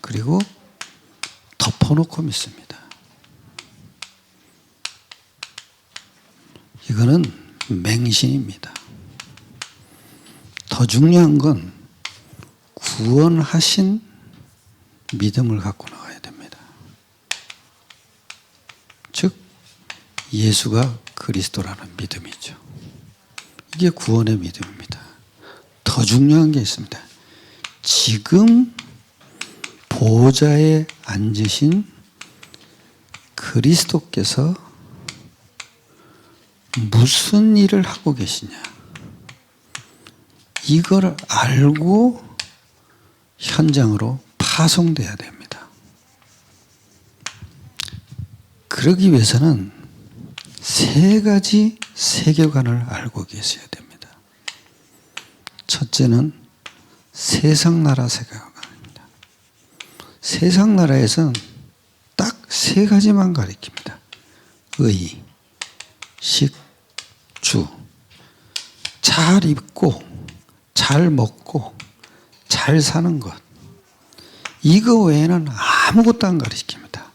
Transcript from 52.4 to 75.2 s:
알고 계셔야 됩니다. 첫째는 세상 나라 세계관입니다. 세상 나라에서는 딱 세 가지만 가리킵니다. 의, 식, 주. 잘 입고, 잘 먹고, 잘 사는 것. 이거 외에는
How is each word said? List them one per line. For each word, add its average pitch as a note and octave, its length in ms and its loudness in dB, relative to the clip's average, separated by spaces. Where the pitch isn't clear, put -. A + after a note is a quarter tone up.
알고 G#2+ 360 -10
계셔야 - 420 -10
됩니다. - 420 -20
첫째는 B2+ 640 0
세상 D#3+ 680 0
나라 B2+ 260 0
세계관입니다. - 440 -12
세상 F#3+ 560 2
나라에서는 C3+ 560 2
딱 - 320 -6
세 - 380 0
가지만 G3+ 480 4
가리킵니다. - 640 -8
의, F#2+ 440 -2
식, C#3 320 -2
주. - 260 -2
잘 F3 420 2
입고, - 580 -2
잘 D#3+ 340 2
먹고, B2+ 640 -4
잘 - 320 0
사는 E3 400 -2
것. G#2 140 -12
이거 A3 400 4
외에는 D#3+ 480 2